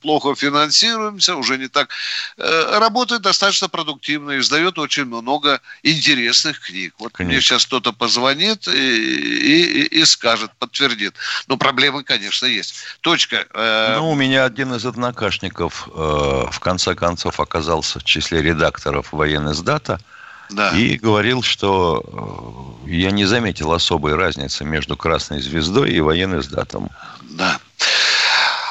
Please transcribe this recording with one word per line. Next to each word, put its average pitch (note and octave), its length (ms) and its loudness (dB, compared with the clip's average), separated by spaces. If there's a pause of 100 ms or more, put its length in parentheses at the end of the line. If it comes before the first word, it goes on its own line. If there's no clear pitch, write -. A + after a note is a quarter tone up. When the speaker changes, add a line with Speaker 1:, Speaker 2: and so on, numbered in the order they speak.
Speaker 1:
плохо C#3+ 340 0
финансируемся, F3+ 1000 0
уже C3 220 -2
не C3 100 -6
так. C3 220 0 (480)
Э, D#3+ 420 2
работает A3+ 420 2
достаточно F#3+ 480 2
продуктивно, D3 720 -4
издает D#3 400 2
очень C#3+ 260 -2
много C3 560 0 (220)
интересных C#3+ 760 2
книг. F2+ 380 -10
Вот A2+ 220 -12
мне F2+ 100 -2
Speaker 2:
Книг. C3 140 2
Speaker 1:
щас - 220 2
кто-то A#2+ 280 -2
позвонит C3+ 760 0
и, F3 40 -2
и, C3 1120 2
и, - 180 0
и D#3 40 6
скажет, A2+ 540 2
подтвердит. A#2+ 560 -2 (320)
Но C3+ 100 0
проблемы, C3+ 460 2
конечно, G#2+ 420 -2
есть. A2 300 -2 (260)
Точка, D3+ 520 0
э, A2 440 2
Speaker 2:
Ну, D#3+ 140 0
у D3+ 40 0
меня C3+ 300 2
один B2+ 280 -2
из A2+ 120 -4
однокашников, G#2 1080 -4
э, D2 580 0
в - 80 -8
конце F2+ 360 0
концов E2+ 440 -2
оказался D#2 600 -2
в - 40 -12
числе D#2 380 0
редакторов D2+ 680 0
военноиздата. D2+ 880 0 (500)
Speaker 1:
Да. G2 220 0
Speaker 2:
И G#2 260 2
говорил, A2 460 2
что, F#2 600 2 (840)
э, C#2+ 60 -8
я F#2 200 2
не G2+ 140 2
заметил F#2+ 460 2
особой D2+ 440 2
разницы C#2+ 500 -2
между D2+ 320 -4
«Красной D2+ 440 -2
звездой» D#2+ 500 2
и E2+ 100 4
военноиздатом. D2+ 880 0 (320)
Speaker 1:
Да. - 360 -4 (1120)